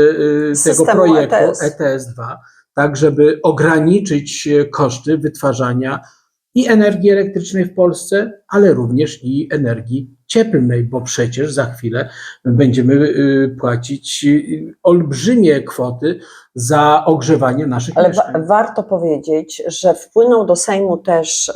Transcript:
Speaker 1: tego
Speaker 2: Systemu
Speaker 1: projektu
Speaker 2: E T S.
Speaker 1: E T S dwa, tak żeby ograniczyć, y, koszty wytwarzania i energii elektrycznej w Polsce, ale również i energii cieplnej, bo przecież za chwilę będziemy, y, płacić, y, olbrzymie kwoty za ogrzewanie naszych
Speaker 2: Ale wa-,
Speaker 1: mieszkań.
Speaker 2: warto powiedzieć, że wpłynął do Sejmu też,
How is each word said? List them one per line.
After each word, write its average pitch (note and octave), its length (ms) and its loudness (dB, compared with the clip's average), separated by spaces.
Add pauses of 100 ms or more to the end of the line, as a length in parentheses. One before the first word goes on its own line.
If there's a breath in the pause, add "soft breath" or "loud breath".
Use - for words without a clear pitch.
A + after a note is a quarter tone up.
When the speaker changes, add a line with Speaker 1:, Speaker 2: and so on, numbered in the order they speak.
(480)
Speaker 1:
tego D3 80 -2
Speaker 2:
Systemu D#3+ 360 2
Speaker 1:
projektu E3+ 440 2
Speaker 2:
E G#3 40 4
T D#3+ 100 2
S. - 140 -4
Speaker 1:
E D3 80 -2
T D#3 160 -4
S C3 260 -6
dwa, A#2+ 260 -14 (340 soft breath)
tak C#3+ 240 -2
żeby D3 460 4
ograniczyć, D#3+ 1040 0
y, D3 180 2
koszty D3 520 -2
wytwarzania C3 840 -4 (560 soft breath)
i B3 120 2
energii G3+ 440 4
elektrycznej F#3+ 540 -2
w F3+ 100 -10
Polsce, G3 720 -2
ale G3 260 4
również B2+ 500 -2
i C#3 280 -4
energii B2 640 -4 (120)
cieplnej, C3 560 0
bo A#2+ 180 -6
przecież B2+ 520 -4
za B2+ 120 -2
chwilę A#2+ 440 -8 (360 loud breath)
będziemy, B2 480 2
y, C#3 680 2
płacić, B2+ 680 -6
y, D#3 460 -2 (100)
olbrzymie E3+ 800 2
kwoty C3+ 560 -6 (360 loud breath)
za D3 500 2
ogrzewanie D3 600 0
naszych B2 300 -4
Speaker 2:
Ale F3+ 120 4
wa-, F3+ 140 0
Speaker 1:
mieszkań. D#3+ 240 -6
Speaker 2:
warto G#3+ 360 0
powiedzieć, D#3+ 840 -4
że E3+ 260 0
wpłynął A#3 520 2
do F3+ 100 2
Sejmu F#3+ 420 -2
też, E3 580 -2